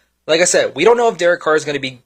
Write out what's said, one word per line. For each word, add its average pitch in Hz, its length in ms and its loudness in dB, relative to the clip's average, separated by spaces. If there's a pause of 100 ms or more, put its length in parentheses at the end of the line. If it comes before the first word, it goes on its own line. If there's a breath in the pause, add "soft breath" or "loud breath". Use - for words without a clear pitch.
(280)
Like 156 140 2
I 180 40 4
said, 123 300 0
we 139 80 -2
don't 233 140 4
know 240 100 0
if 196 100 -2
Derek 175 240 0
Carr 156 140 0
is 147 100 -2
gonna 143 140 -6
be, 131 260 -12